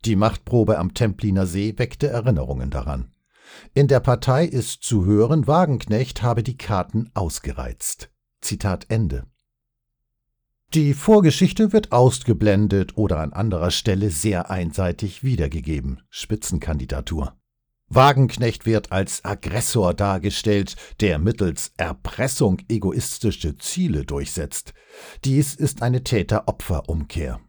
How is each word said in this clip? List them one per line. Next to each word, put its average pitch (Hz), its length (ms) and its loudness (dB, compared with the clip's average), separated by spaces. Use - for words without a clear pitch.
Die 110 140 2
Machtprobe 110 600 2
am 90 160 -2
Templiner 98 540 0
See 101 300 -2
weckte 131 320 -2
Erinnerungen 69 600 -2
daran. 65 420 -6
In 139 140 4
der 131 140 4
Partei 131 440 2
ist - 380 -6
zu 101 220 2
hören, 113 420 4
Wagenknecht 139 760 2
habe 117 220 0
die - 140 -6
Karten 107 580 -2
ausgereizt. - 960 -6
Zitat 95 480 -4
Ende. 82 360 -2
Die 147 200 2
Vorgeschichte 196 760 4
wird 214 220 2
ausgeblendet 104 1040 4
oder 92 220 0
an 76 120 -4
anderer 90 400 -2
Stelle 101 380 0
sehr 92 400 -2
einseitig 92 760 -4
wiedergegeben. 76 840 -2
Spitzenkandidatur. 73 1300 -6
Wagenknecht 131 760 4
wird 113 260 0
als 95 320 -2
Aggressor 95 680 0
dargestellt, 101 840 0
der 87 180 2
mittels 95 580 0
Erpressung - 800 -2
egoistische 98 920 -4
Ziele 110 480 -2
durchsetzt. - 680 -8
Dies 143 300 2
ist - 300 -2
eine 127 200 0
Täter-Opfer-Umkehr. 80 1500 -2